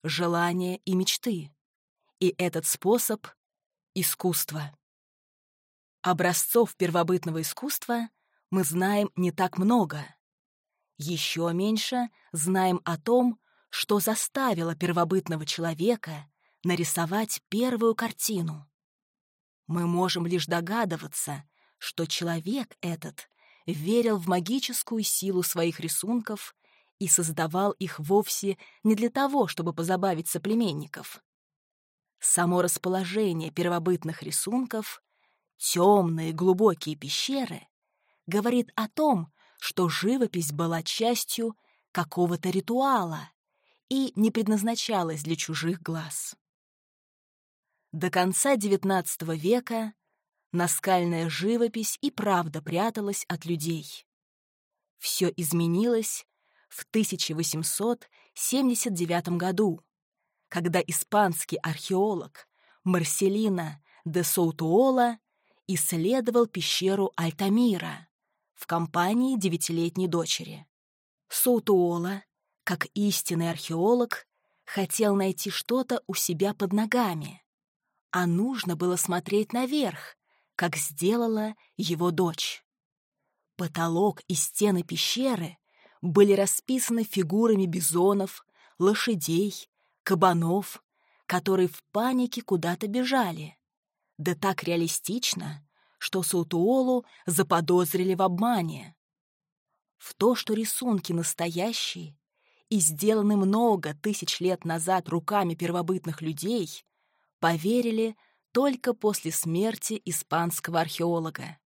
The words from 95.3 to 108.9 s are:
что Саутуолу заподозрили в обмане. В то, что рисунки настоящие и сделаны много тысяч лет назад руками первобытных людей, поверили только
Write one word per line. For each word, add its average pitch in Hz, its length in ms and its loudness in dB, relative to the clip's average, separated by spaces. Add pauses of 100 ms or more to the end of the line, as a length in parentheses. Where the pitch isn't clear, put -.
что - 260 -2
Саутуолу 233 800 4 (200)
заподозрили 180 880 2
в 180 80 0
обмане. 185 760 0 (1000)
В - 160 -18
то, 233 220 4
что - 180 -4
рисунки 220 580 -2
настоящие 170 1080 -4 (520)
и 214 100 2
сделаны 208 560 2
много 196 580 2
тысяч 196 460 -4
лет 180 240 0
назад 170 460 0
руками 170 460 0
первобытных 170 640 -4
людей, 160 640 -4 (540)
поверили 220 760 2 (360)
только 254 420 2